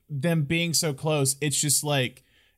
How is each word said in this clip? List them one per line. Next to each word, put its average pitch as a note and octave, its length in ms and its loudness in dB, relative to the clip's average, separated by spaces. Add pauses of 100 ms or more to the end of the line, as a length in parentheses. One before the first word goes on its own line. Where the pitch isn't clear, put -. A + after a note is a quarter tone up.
them D3+ 360 0
being E3 280 0
so D3+ 220 0
close. C#3+ 460 0
It's D3 200 0
just, D3 220 2
like, C#3 400 -2 (360)